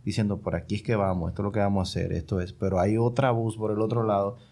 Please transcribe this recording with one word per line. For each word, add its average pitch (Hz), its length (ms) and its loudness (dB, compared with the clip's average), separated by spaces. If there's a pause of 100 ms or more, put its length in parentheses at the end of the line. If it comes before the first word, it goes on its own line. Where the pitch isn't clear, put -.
diciendo, 104 340 0
"Por 85 180 -2
aquí 87 180 -4
es 104 80 -6
que 120 140 0
vamos, 92 340 0
esto 92 120 -6
es - 20 0
lo 101 80 -2
que 107 80 0
vamos 98 280 2
a - 20 -6
hacer, 90 220 -2
esto 90 280 -2
es", 92 120 -6
pero 95 280 0
hay 107 180 4
otra 123 320 2
voz 113 260 0
por 107 140 -2
el 107 100 0
otro 113 240 0
lado, 101 320 2 (160)